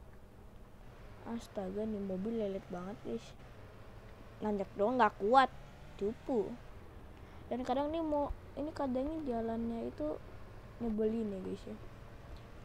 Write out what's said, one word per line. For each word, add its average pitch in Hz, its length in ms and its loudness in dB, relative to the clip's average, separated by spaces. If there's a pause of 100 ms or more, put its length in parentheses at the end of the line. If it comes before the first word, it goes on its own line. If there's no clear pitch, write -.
(1300)
Astaga, 208 560 -2
nih 214 160 0
mobil 196 400 0
lelet 196 320 0
banget, 185 320 -4
guys. 233 220 -4 (1120)
Nanjak 208 300 2 (100)
doang 233 160 6
nggak 220 240 6
kuat, 247 320 10 (480)
cupu. 220 480 2 (1040)
Dan 247 160 0
kadang 285 240 4
nih 330 80 2
mau, 294 320 2 (240)
ini 302 160 -2
kadangnya 277 560 2
jalannya 233 640 0
itu - 240 0 (640)
nyebelin 220 560 2
ya, 185 80 -4
guys 190 240 -4
ya. 220 100 -8 (880)